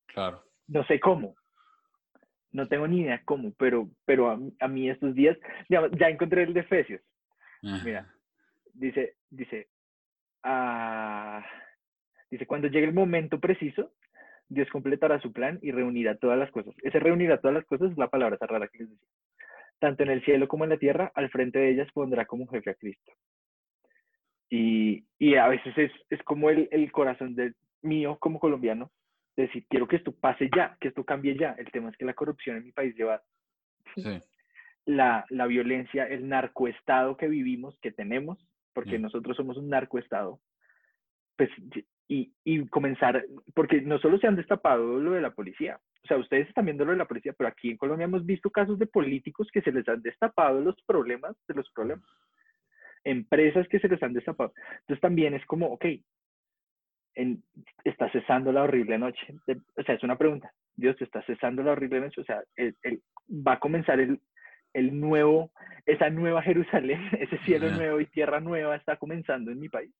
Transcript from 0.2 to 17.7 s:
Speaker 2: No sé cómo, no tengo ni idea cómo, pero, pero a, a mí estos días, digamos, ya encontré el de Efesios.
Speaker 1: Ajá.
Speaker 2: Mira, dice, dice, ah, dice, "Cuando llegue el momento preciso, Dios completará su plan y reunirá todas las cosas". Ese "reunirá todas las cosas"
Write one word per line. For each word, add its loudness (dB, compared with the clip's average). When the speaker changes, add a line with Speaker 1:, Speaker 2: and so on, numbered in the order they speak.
Speaker 2:
No -2
sé 2
cómo, 2
no -6
tengo 0
ni 2
idea -2
cómo, -4
pero, 2
pero 4
a, -4
a -2
mí -2
estos -4
días, 6
digamos, 4
ya 6
encontré 2
el -2
de 2
Efesios. -2
Speaker 1:
Ajá. -6
Speaker 2:
Mira, -8
dice, -4
dice, -12
ah, -4
dice, -10
"Cuando -2
llegue 4
el -2
momento 0
preciso, -2
Dios -2
completará 0
su -10
plan -4
y -6
reunirá -2
todas 2
las -2
cosas". -8
Ese 0
"reunirá 4
todas 2
las -2
cosas" 0